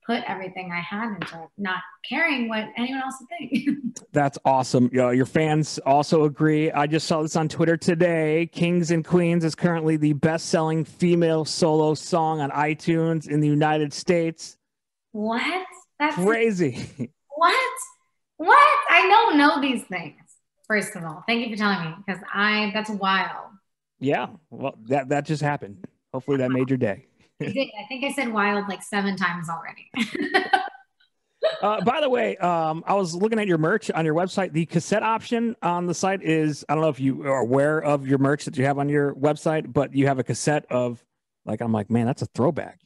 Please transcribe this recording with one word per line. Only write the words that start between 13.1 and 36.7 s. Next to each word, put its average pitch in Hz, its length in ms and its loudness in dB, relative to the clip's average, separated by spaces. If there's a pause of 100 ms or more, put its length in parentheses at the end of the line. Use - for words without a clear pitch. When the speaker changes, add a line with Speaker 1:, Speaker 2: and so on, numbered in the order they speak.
Speaker 2:
in 147 100 0
the 151 80 4
United 151 460 2
States. - 680 -2 (540)
Speaker 1:
What? 247 540 -4 (340)
That's 294 160 0
Speaker 2:
Crazy. 180 1000 0
<laughs> - 0 - (220)
Speaker 1:
What? 453 360 2 (640)
What? 554 420 6 (120)
I 370 180 4
don't 403 300 6
know 285 220 4
these 262 240 -2
things, 170 360 -12 (480)
first 208 280 -2
of 170 80 -10
all. 165 240 -12
Thank 233 180 0
you 214 80 -8
for 202 40 -8
telling 202 320 0
me, 165 60 -12 (120)
'cause 185 120 -6 (120)
I, 214 420 0
that's 214 160 -4
wild. 190 600 -2 (500)
Speaker 2:
Yeah. 135 280 0 (220)
Well, 123 240 -8 (140)
that, 135 220 0
that 147 160 0
just 147 160 -4
happened. 143 420 -6 (280)
Hopefully 135 260 -2
that 127 120 0
made 127 200 0
your 135 60 2
day. 110 300 -2 (420)
Speaker 1:
I 202 40 -8
did. 262 160 -2 (140)
I 208 60 -16
think 262 160 -8
I 269 80 -4
said 240 200 -4
wild, 202 360 0
like, 185 140 -10
seven 196 340 -4
times 175 320 -4
already. - 460 -12
<laughs> 359 560 -2 (1120)
Speaker 2:
Uh, 208 240 0
by 262 160 2
the 294 80 0
way, 226 280 0
um, 165 500 -2
I 185 80 2
was 180 220 -2
looking 220 240 0
at 208 80 -2
your 165 100 4
merch 175 320 0
on 165 140 0
your 156 100 2
website. 180 380 -2
The 160 120 0
cassette 175 380 -2
option 226 580 -2
on 175 260 -2
the 175 80 -2
site 190 280 -2
is, 156 460 0
I 143 60 2